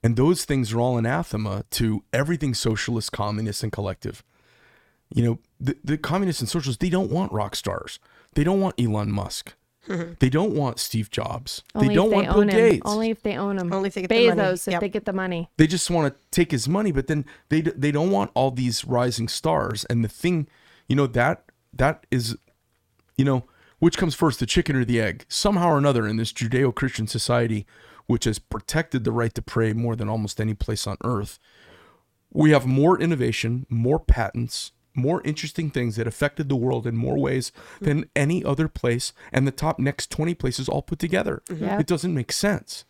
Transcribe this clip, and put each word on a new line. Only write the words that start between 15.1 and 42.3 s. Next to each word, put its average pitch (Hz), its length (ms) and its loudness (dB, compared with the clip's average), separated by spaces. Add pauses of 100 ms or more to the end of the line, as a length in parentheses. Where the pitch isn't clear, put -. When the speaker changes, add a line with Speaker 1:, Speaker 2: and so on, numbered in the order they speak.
Speaker 3:
money. 185 440 -4
Speaker 1:
They 156 100 8
just 175 220 -2
wanna 160 240 2 (160)
take 175 220 2
his 123 180 -2
money, 196 220 0
but 135 160 0
then 151 180 0 (220)
they 156 140 2
d-, 151 140 0
they 143 160 0
don't 156 200 2
want 196 240 0
all 131 160 2
these 123 340 -2
rising 123 420 -2
stars. 143 580 -2
And 117 180 0
the 107 60 0
thing, 170 380 0 (400)
you 131 80 2
know, 139 120 4
that, 123 380 0 (280)
that 143 380 -2
is, 117 260 -2 (800)
you 139 80 4
know, 131 200 0 (340)
which 170 180 6
comes 170 160 0
first, 156 260 2
the 123 60 0
chicken 143 300 0
or 123 100 2
the 117 160 2
egg? 101 260 -4
Somehow 185 420 2
or 151 100 4
another, 131 260 4
in 107 120 -2
this 113 160 -2
Judeo-Christian 123 720 0
society, 113 580 0 (400)
which 123 200 2
has 110 120 0
protected 131 680 -4
the 131 60 0
right 117 220 0
to - 80 -8
pray 113 320 0
more 117 220 -2
than 107 140 -4
almost 107 320 -4
any 110 120 -2
place - 320 -4
on 101 180 -6
earth, 110 360 -4 (920)
we 151 200 6
have 135 160 6
more 143 320 4
innovation, 127 720 0
more 120 300 2
patents, - 720 0 (240)
more 143 260 0
interesting 151 480 -4
things 120 260 -2
that 113 120 -2
affected 143 420 -4
the 139 80 2
world 123 280 -2
in 117 120 -2
more 131 200 0
ways 131 340 0 (240)
Speaker 2:
Mm-hmm. 202 100 -8
Speaker 1:
than 151 320 0
any 151 260 0
other 147 240 0
place 123 460 -2 (180)
and 135 160 2
the 131 40 0
top - 280 -2
next 139 320 -2
twenty 165 220 -2
places 131 340 -4
all 143 140 -2
put - 180 -8
together. 180 480 -2
Speaker 2:
Mm-hmm. 165 160 -6
Speaker 3:
Yeah. 202 160 -2
Speaker 1:
It - 80 2
doesn't 180 260 0
make 131 200 -2